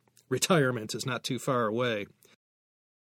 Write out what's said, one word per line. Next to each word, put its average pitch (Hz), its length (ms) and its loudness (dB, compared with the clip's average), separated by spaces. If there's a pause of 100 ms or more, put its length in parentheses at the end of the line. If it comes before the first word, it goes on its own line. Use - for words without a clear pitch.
(280)
retirement 123 640 2
is 113 120 -6
not 123 180 -4
too 127 140 -4
far 123 280 0
away. 110 400 -2 (1000)